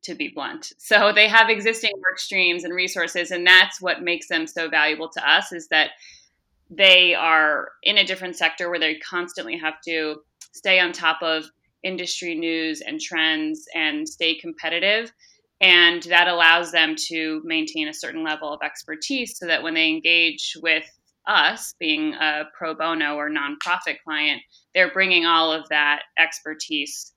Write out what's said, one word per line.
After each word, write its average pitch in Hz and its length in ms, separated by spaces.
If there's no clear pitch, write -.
to 175 100
be 143 140
blunt. - 500
So 208 340
they 208 140
have 220 240
existing 220 460
work 185 240
streams 175 420
and 165 100
resources, 175 600
and 175 120
that's 185 360
what 175 200
makes 175 280
them 160 180
so 165 220
valuable 156 420
to 131 180
us, 180 240
is 165 160
that 156 220
they 185 460
are 156 540
in 208 160
a 190 80
different 185 300
sector 175 340
where 175 80
they 156 220
constantly 175 580
have 156 160
to 156 340
stay 185 280
on 175 120
top 165 280
of 160 240
industry 180 520
news 160 460
and 156 200
trends 156 760
and 156 340
stay 165 260
competitive. 175 760
And 175 440
that 175 220
allows 170 460
them 160 220
to 156 360
maintain 160 440
a 156 60
certain 160 300
level 151 280
of 156 120
expertise 185 760
so 180 80
that 156 160
when 160 120
they 160 140
engage 165 720
with 156 220
us, 190 520
being 156 360
a 151 300
pro 160 180
bono 160 420
or 147 120
nonprofit 151 760
client, 151 360
they're 180 180
bringing 185 340
all 165 260
of 156 160
that 147 340
expertise 151 1000